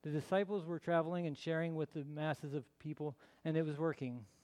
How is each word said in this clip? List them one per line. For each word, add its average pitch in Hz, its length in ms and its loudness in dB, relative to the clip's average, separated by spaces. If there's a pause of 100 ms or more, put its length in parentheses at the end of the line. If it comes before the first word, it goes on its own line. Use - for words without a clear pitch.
The 151 80 -4
disciples 190 540 2
were 165 140 -2
traveling 170 480 2
and 143 100 -2
sharing 165 400 0
with 156 160 -2
the 147 120 -4
masses 147 500 -2
of 139 100 -2 (140)
people, 151 360 -6 (300)
and 160 120 2
it 160 80 4
was 151 140 -2
working. 131 460 -2 (200)